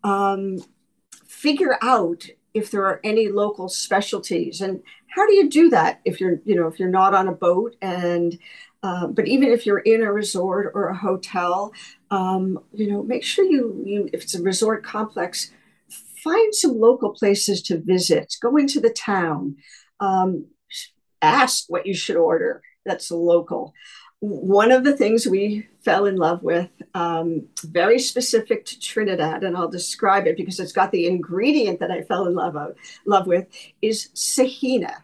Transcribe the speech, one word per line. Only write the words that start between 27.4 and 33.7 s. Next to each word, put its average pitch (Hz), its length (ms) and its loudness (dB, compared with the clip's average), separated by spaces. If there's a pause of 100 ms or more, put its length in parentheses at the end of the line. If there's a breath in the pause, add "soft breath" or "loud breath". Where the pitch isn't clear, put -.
very 175 360 2
specific 233 680 -2
to - 140 -16
Trinidad, 175 640 -4
and 180 120 -2
I'll 175 140 -4
describe 190 580 0
it 170 80 2
because 185 240 -8
it's 180 140 -8
got 190 180 0
the 175 160 0
ingredient 190 720 0
that 190 120 -6
I 180 100 -6
fell 190 260 -2
in 175 80 0
love - 220 -4
of, 151 180 -10 (300 loud breath)
love 196 220 2
with, 180 200 0 (340 loud breath)